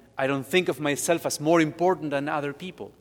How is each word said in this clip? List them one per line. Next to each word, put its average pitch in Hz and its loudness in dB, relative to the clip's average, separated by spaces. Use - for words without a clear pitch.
I 135 0
don't 135 -2
think 180 2
of 151 -2
myself 151 0
as 131 -4
more 165 6
important 156 0
than 143 -2
other 147 -4
people. 175 -14